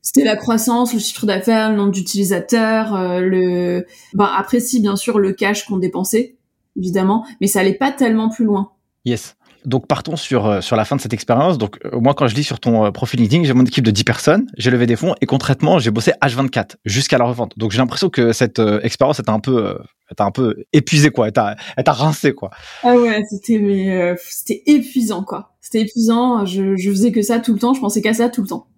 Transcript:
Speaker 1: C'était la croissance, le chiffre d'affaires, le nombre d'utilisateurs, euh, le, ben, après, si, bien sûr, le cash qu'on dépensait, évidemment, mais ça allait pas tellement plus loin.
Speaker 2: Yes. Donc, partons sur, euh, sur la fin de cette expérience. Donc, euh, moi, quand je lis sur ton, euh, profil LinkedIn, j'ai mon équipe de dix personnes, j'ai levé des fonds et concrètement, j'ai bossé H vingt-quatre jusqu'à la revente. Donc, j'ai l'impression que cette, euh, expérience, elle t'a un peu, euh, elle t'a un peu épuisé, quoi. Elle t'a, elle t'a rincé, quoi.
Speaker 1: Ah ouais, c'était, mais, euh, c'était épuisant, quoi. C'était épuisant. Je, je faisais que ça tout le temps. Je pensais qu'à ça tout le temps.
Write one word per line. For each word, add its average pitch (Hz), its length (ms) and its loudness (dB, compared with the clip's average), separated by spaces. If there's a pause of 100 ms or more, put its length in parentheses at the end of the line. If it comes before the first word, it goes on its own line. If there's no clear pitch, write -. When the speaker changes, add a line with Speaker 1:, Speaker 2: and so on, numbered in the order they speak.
Speaker 1:
C'était - 220 2
la 214 120 2
croissance, 233 580 0
le 214 60 0
chiffre - 260 -6
d'affaires, 220 440 0
le 214 60 0
nombre 202 160 2
d'utilisateurs, 202 1000 0
euh, 180 260 -2
le, 180 640 0 (280)
ben, 196 220 0
après, 202 240 0
si, 240 200 -2
bien 202 160 0
sûr, 214 220 -2
le 196 140 2
cash 208 340 -2
qu'on 196 120 -4
dépensait, 190 580 -2 (400)
évidemment, 190 500 0 (140)
mais 196 60 0
ça 196 140 0
allait 196 140 2
pas 277 180 -2
tellement 220 360 0
plus 226 160 -2
loin. 196 280 0 (320)
Speaker 2:
Yes. 120 300 -4 (300)
Donc, 127 240 -2
partons 156 280 -4
sur, 117 300 0
euh, 101 140 2
sur - 160 -2
la 110 80 2
fin 143 100 -4
de 135 60 -2
cette 110 120 -6
expérience. 139 460 0
Donc, 104 260 -6
euh, 120 160 -6
moi, 131 140 4
quand 131 140 0
je 107 60 -2
lis 147 100 0
sur - 160 -8
ton, 113 260 2
euh, 104 40 2
profil 120 300 -4
LinkedIn, 127 240 4
j'ai 135 80 2
mon 127 120 6
équipe 120 200 0
de 110 60 4
dix 101 140 0
personnes, 165 420 2 (100)
j'ai 117 140 0
levé 123 160 4
des 117 80 2
fonds 165 260 -2
et 135 60 0
concrètement, 143 540 2
j'ai 110 100 0
bossé 117 220 2 (100)
H 127 120 0
vingt-quatre 127 500 -2
jusqu'à 123 340 0
la 120 60 4
revente. 120 340 -4
Donc, 110 140 -2
j'ai 110 60 0
l'impression 131 300 0
que 117 240 2
cette, 117 280 0
euh, 107 220 2
expérience, 135 360 0
elle 110 80 -6
t'a 110 60 0
un 107 80 0
peu, 127 180 0
euh, 95 160 -2 (340)
elle - 80 -20
t'a 104 80 0
un 101 60 0
peu 117 240 -2 (180)
épuisé, 147 380 4
quoi. - 160 0
Elle - 60 -4
t'a, 107 240 0 (200)
elle 131 80 -2
t'a 156 80 4
rincé, 147 400 0
quoi. - 180 -10 (340)
Speaker 1:
Ah 247 120 4
ouais, 233 320 2
c'était, 214 300 -2
mais, 196 320 0 (100)
euh, 175 180 0
c'était - 480 -10
épuisant, 226 580 0
quoi. - 360 -14
C'était - 200 -2
épuisant. 226 680 2
Je, 190 300 0
je 185 140 -2
faisais 202 220 2
que 226 80 0
ça 233 200 0
tout 233 120 -2
le 202 60 0
temps. 247 160 2
Je 262 60 -4
pensais 247 200 -2
qu'à 220 140 0
ça 233 160 0
tout 240 120 -4
le 190 60 -6
temps. - 300 -10